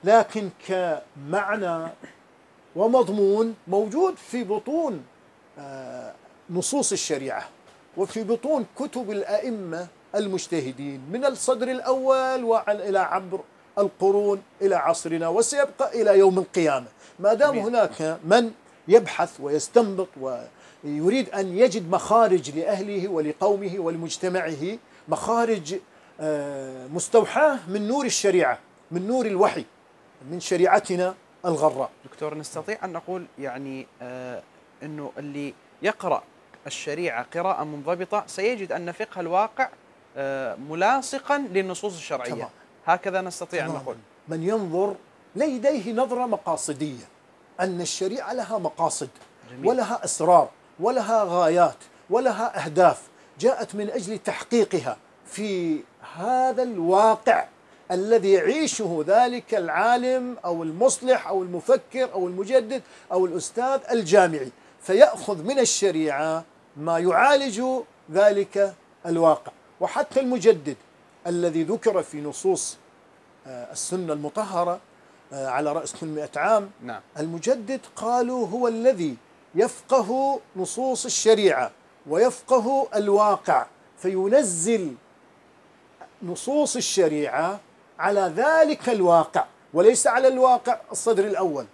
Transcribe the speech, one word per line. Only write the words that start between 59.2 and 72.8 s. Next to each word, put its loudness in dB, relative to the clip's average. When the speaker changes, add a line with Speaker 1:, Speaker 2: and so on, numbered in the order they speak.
Speaker 1:
العالم 0
أو -4
المصلح 2
أو -2
المفكر -2
أو -2
المجدد 0
أو 2
الأستاذ -2
الجامعي، 2
فيأخذ 4
من -2
الشريعة 0
ما -2
يعالج 2
ذلك 2
الواقع. 2
وحتى 0
المجدد 2
الذي 0
ذكر 0
في -12
نصوص، -2